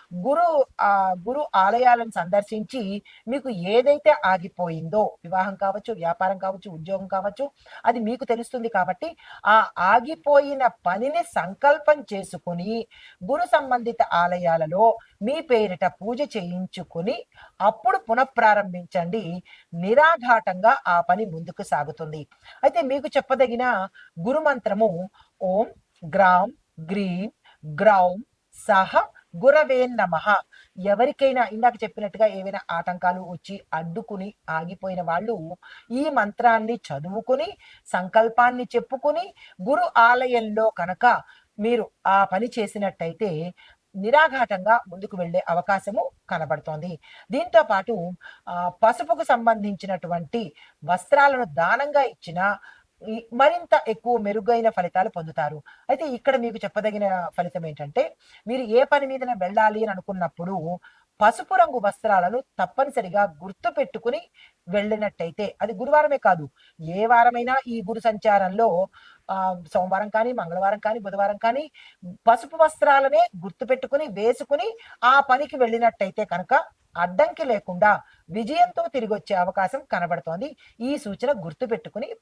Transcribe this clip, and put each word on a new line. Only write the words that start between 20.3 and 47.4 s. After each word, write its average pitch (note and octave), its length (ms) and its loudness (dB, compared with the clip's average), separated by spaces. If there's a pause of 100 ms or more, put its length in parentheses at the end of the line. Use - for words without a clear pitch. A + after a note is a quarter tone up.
ఆ F3 140 4
పని G3 240 0
ముందుకు E3+ 380 -10
సాగుతుంది. D#3 640 -6 (360)
అయితే E4 180 2
మీకు C#4 260 -2
చెప్పదగిన A#3+ 800 0 (320)
గురు B3 200 -2
మంత్రము G#3 720 0 (320)
ఓం G3 240 0 (500)
గ్రాం F#3 380 4 (380)
గ్రీం G3 400 -4 (500)
గ్రౌం G3 420 4 (440)
సహ G#3+ 380 2 (380)
గురవే C4 440 4
నమః. G3+ 460 0 (520)
ఎవరికైనా B3 640 2
ఇందాక A3+ 220 2 (100)
చెప్పినట్టుగా G#3 420 -2
ఏవైనా F#3+ 340 -4 (120)
ఆటంకాలు F3+ 500 -2
వచ్చి F#3 400 -14 (120)
అడ్డుకుని F#3 600 -8 (160)
ఆగిపోయిన F3+ 520 -6
వాళ్ళు F3 560 -4 (340)
ఈ C#4 180 -2
మంత్రాన్ని A3+ 640 2
చదువుకుని, A3+ 800 -6 (300)
సంకల్పాన్ని A3+ 760 2 (120)
చెప్పుకుని, D4 580 -2 (360)
గురు E4 280 0
ఆలయంలో A#3 720 4
కనుక F#3 520 2 (380)
మీరు A3+ 300 -2 (180)
ఆ G3 160 4
పని G3+ 360 -2
చేసినట్టయితే F3+ 920 -6 (420)
నిరాఘాటంగా A#3 840 2 (100)
ముందుకు F#3+ 280 -12
వెళ్ళే F3 320 -2
అవకాశము G3 640 -2 (180)
కనబడుతోంది. D#3 680 -6 (320)
దీంతో D#4+ 320 4